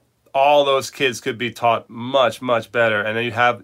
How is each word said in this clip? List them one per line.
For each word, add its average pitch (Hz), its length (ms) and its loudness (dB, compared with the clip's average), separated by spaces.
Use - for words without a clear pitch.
all 143 320 4
those 135 260 0
kids 131 300 -4
could 127 160 -6
be 117 140 -6
taught 113 400 -2
much, 123 500 -2
much 120 320 -4
better. 113 300 0
And 107 140 -4
then 117 80 -2
you 117 80 -6
have 120 320 0